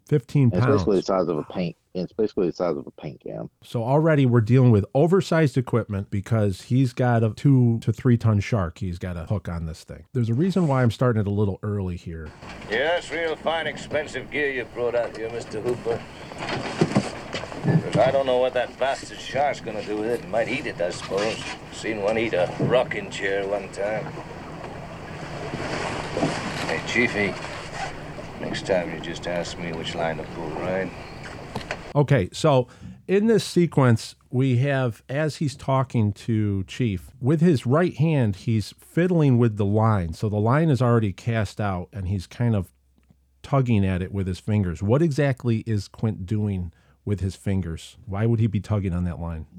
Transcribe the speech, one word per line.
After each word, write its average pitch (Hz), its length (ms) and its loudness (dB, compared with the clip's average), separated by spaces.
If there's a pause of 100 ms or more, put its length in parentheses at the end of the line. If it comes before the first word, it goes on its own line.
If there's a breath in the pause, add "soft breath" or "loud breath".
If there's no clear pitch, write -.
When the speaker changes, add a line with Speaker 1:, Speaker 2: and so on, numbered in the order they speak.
Speaker 1:
Fifteen 143 460 2
Speaker 2:
And 90 40 0
it's 120 100 4
basically 101 300 4
the 87 60 2
Speaker 1:
pounds. - 40 -6
Speaker 2:
size 92 220 2
of 80 100 0
a 73 40 -4
paint, 90 320 -6 (200)
it's 90 180 -6
basically 104 320 0
the 80 80 0
size 87 240 -2
of 67 80 -8
a - 60 -16
paint - 300 -14
can. - 280 -10 (140)
Speaker 1:
So 117 200 -6
already 147 440 4
we're 120 140 6
dealing 123 280 6
with 101 240 6
oversized 160 640 4
equipment 104 540 -2
because 104 520 0
he's 127 300 2
got 120 300 2
a 107 80 2
two 120 480 4
to - 120 0
three 120 260 4
ton 110 220 4
shark 95 380 -2
he's 90 220 -6
got 90 180 -8
a 80 80 -8
hook 95 240 -4
on 82 160 -4
this 80 180 -10
thing. 73 300 -16
There's 117 160 0
a 117 60 0
reason 175 320 2
why 131 160 2
I'm 117 80 4
starting 117 300 2
it 95 60 -2
a 101 40 0
little 101 320 2
early 98 340 -4
here. 82 320 -12 (400)
Speaker 3:
Yeah, 127 200 0
that's 175 220 0
real 160 240 -4
fine, 160 300 -2
expensive 131 640 -6
gear 143 220 -2
you 123 140 -4 (100)
brought 117 180 -2
out 113 240 -2
here, 113 140 -8
Mister 113 280 -8
Hooper. 113 400 -2 (1700)
But 90 320 2
I 127 140 6
don't 135 140 2
know 127 140 4
what 127 160 2
that 120 220 -2
bastard 127 420 -4
shark's 131 420 -2
gonna 107 240 -8
do 104 100 -4
with 107 140 -2
it. 120 180 -4
Might 107 220 0
eat 139 160 -4
it, 87 160 -6
I 87 80 0
suppose. 98 520 -4 (300)
Seen 107 300 -6
one 107 160 2
eat 113 160 0
a 87 260 0
rocking 107 500 0
chair 98 380 -2
one 98 220 -4
time. 101 340 -4 (2750)
Hey, 82 200 -2
Chiefy, 104 460 2 (1080)
next - 240 -6
time 87 280 0
you 80 60 -8
just 82 280 -8
ask 87 300 -6
me 87 140 -6
which 80 240 -8
line 82 220 -2
to 78 60 -8
pull, 82 260 -10
right? 90 420 -4 (1040)
Speaker 1:
Okay, 131 380 4
so 135 340 2 (400 loud breath)
in 202 200 4
this 220 180 4
sequence, 139 680 4 (140)
we 127 280 2
have, 131 500 0
as 147 300 -2
he's 139 180 -2
talking 127 580 0
to 104 520 0
Chief, 104 460 -4 (100)
with 147 180 2
his 160 260 4
right 151 300 2
hand, 139 400 2
he's - 420 -2
fiddling 160 600 4
with 117 180 4
the 101 100 0
line. 104 460 2
So 107 160 -4
the 101 80 -2
line 131 340 2
is 127 120 2
already 117 320 4
cast 113 480 -2
out, 92 320 -4
and 92 160 -6
he's 98 180 -4
kind 117 300 0
of 90 160 -4 (680)
tugging 120 440 2
at 92 160 0
it 92 100 -6
with 98 160 -2
his 90 120 -4
fingers. 98 440 0
What 120 180 4
exactly 131 640 0
is 104 220 -2
Quint 107 380 -4
doing 98 480 -2 (320 soft breath)
with 101 140 -2
his 95 160 -4
fingers? 90 680 -4
Why 98 200 -2
would 117 140 4
he 117 80 4
be 101 140 0
tugging 98 320 0
on 90 100 0
that 82 160 -4
line? 82 260 -6 (140)